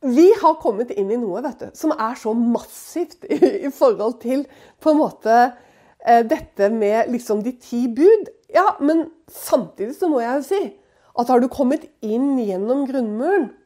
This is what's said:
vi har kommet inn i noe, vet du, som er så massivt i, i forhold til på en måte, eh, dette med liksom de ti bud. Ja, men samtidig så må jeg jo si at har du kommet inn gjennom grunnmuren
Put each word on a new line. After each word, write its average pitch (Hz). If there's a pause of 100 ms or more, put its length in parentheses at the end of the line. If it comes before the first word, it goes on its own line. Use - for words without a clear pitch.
vi 294
har 320
kommet 240
inn 196
i 233
noe, 214
vet 269
du, - (100)
som 311
er 226
så 220
massivt -
i, 294 (300)
i 277
forhold 233
til 262 (380)
på 311
en 294
måte, 226 (720)
eh, 233
dette 208
med 220
liksom 214
de 247
ti 240
bud. 330 (220)
Ja, 370
men 311 (260)
samtidig 226
så 359
må 277
jeg 240
jo 277
si 392 (560)
at 240
har 247
du 254
kommet 269 (160)
inn 247
gjennom 220
grunnmuren 262 (140)